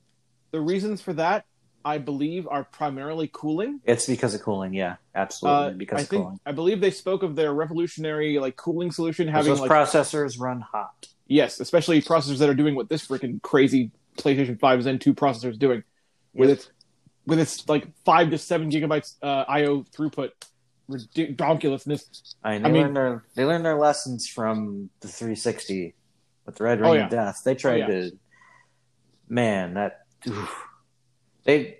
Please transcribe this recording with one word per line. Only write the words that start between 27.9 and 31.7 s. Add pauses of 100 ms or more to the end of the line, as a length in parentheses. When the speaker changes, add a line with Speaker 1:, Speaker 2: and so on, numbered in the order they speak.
Speaker 2:
man,
that, (220)
oof. (800)
They,